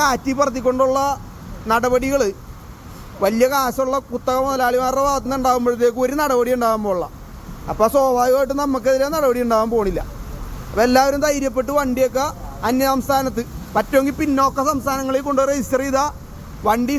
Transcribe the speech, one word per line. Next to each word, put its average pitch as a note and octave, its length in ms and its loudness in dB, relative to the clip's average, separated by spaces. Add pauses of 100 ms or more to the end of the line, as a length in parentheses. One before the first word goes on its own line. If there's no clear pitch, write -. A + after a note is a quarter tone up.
കാറ്റി C4+ 380 2
പറത്തിക്കൊണ്ടുള്ള C4 600 2 (720)
നടപടികൾ B3+ 520 2 (1000)
വലിയ A3 300 4
കാശുള്ള C4+ 440 0 (140)
കുത്തക B3 340 -2
മുതലാളിമാരുടെ C4 640 2
ഭാഗത്തുനിന്ന് C4+ 320 -2
ഉണ്ടാകുമ്പോഴത്തേക്ക് B3 640 2
ഒരു B3+ 160 0
നടപടി B3 360 2
ഉണ്ടാകാൻ A3+ 300 2
പോണില്ല. F3+ 200 -2 (640)
അപ്പോൾ G#3 240 2
സ്വാഭാവികമായിട്ടും C4 680 4
നമുക്കെതിരെ C4 500 2
നടപടി C4 320 2
ഉണ്ടാകാൻ A3+ 280 2
പോണില്ല. F#3+ 260 0 (680)
അപ്പോൾ G3+ 180 0
എല്ലാവരും C4+ 380 4
ധൈര്യപ്പെട്ട് C4+ 540 -2
വണ്ടിയൊക്കെ C4 480 0 (420)
അന്യസംസ്ഥാനത്ത് C4 720 0 (320)
പറ്റുമെങ്കിൽ C#4 460 2
പിന്നോക്ക C4+ 380 0 (120)
സംസ്ഥാനങ്ങളിൽ C4+ 560 -2
കൊണ്ടുപോയി C4+ 260 2
രജിസ്റ്റർ C4 320 -2
ചെയ്താൽ C#4 240 0 (580)
വണ്ടി A#3+ 320 2